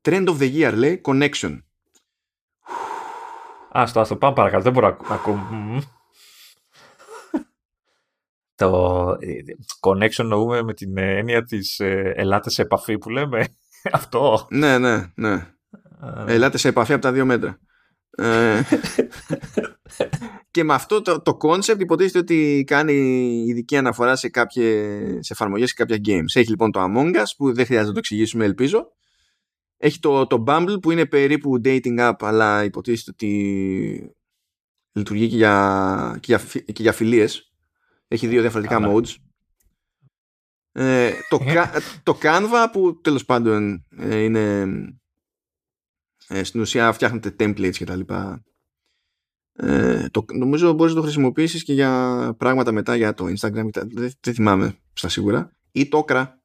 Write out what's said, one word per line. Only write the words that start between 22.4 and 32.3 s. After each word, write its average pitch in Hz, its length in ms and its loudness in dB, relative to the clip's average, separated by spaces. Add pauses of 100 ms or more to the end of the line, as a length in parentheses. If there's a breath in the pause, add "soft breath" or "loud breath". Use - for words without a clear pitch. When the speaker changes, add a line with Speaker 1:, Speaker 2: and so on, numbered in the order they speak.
Speaker 1:
κάνει 147 260 2 (560)
ειδική 120 280 -2
αναφορά 123 400 2
σε 127 120 -6
κάποιες, 107 960 -2
σε - 60 -10
εφαρμογές 110 420 -2
και 117 100 0
κάποια 110 220 -2
games. 87 280 0
Έχει 117 140 4
λοιπόν 110 220 0
το 98 120 -2
Among 123 340 2
Us, - 80 2 (120)
που 139 180 0
δεν 123 100 2
χρειάζεται 110 240 0
να 104 40 -4
το 98 60 -4
εξηγήσουμε, 110 460 -2
ελπίζω. 135 420 0 (880)
Έχει 151 220 0
το, 139 280 2
το 120 200 0
Bumble, 175 360 0
που 160 80 0
είναι 165 160 2
περίπου 139 580 2
dating 127 340 0
app, 120 200 4
αλλά 107 460 2